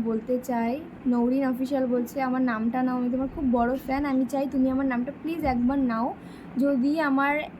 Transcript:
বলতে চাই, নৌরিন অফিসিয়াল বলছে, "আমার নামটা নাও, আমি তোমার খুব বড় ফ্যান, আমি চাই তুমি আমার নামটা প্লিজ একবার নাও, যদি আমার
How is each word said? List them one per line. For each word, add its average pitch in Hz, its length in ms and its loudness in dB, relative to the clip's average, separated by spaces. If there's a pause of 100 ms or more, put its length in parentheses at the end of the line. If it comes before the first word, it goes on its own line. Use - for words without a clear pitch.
বলতে 226 340 -2
চাই, 240 420 -2 (260)
নৌরিন 247 420 2
অফিসিয়াল 262 380 0
বলছে, 247 360 -2
"আমার 254 200 0
নামটা 233 400 0
নাও, 254 140 0
আমি 247 140 0
তোমার 262 240 0
খুব 330 180 -4
বড় 247 240 2
ফ্যান, 269 280 -2
আমি 262 200 2
চাই 277 280 0
তুমি 262 180 4
আমার 269 160 0
নামটা 247 260 -2 (100)
প্লিজ 311 220 -4
একবার 254 340 2
নাও, 247 360 0 (440)
যদি 277 420 2
আমার 285 380 2 (220)